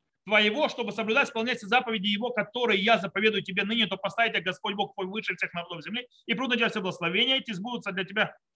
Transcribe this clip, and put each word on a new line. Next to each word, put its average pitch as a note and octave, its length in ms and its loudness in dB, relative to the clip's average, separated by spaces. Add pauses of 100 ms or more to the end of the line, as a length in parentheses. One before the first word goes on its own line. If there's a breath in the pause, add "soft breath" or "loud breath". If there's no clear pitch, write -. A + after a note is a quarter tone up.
(260)
твоего, G#3+ 440 4
чтобы A3 220 -4
соблюдать, A3+ 380 2
исполнять A#3 280 -2
все G#3+ 100 -12
заповеди A3+ 400 2
Его, G#3 220 0
которые A3 500 0
я G#3 200 4
заповедую G3+ 420 0
тебе F#3+ 220 -4
ныне, A3 240 0
то F#3 100 -4
поставит A3 360 0
тебя F#3 100 0
Господь F#3+ 320 -4
Бог G3+ 180 -4
твой F#3 140 -6
выше G3+ 280 -6
всех F3+ 180 -6
народов E3+ 300 -8
земли, G#3+ 240 -8 (200 soft breath)
и A#3 80 0
прудно B3 220 0
делать A3 160 2
все G#3+ 80 -2
благословения, F#3+ 560 0
эти A#3+ 160 -6
сбудутся A3+ 380 -6
для F#3 140 -4
тебя G3 320 -2 (180)